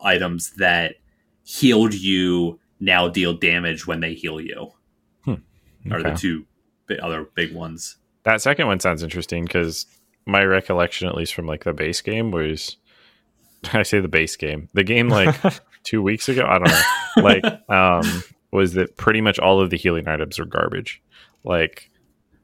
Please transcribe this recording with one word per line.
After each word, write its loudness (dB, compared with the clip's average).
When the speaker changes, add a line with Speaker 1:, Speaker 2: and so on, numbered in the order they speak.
Speaker 1:
items 0
that 0
healed 2
you 0
now 2
deal 0
damage -2
when -4
they -6
heal -10
you. -14
Speaker 2:
Hmm. -4
Speaker 1:
Are -4
the -2
Speaker 2:
Okay. -4
Speaker 1:
two -4
bi-, -4
other -8
big -4
ones. -14
Speaker 2:
That 2
second 0
one 0
sounds -2
interesting -8
'cause -4
my 2
recollection, 0
at -4
least -6
from, -8
like, -8
the -4
base -6
game, -4
was, -4
<laughs> -10
I 2
say 2
the -4
base 0
game, -8
the 2
game, 2
like, 4
Speaker 3:
<laughs> -4
Speaker 2:
two -2
weeks -2
ago, 0
I 4
don't 4
know, 4
Speaker 1:
<laughs> -6
Speaker 2:
like, 2
um, 4
was 2
that -2
pretty 2
much 2
all 6
of 2
the -4
healing -2
items -4
were -6
garbage. -4
Like, -2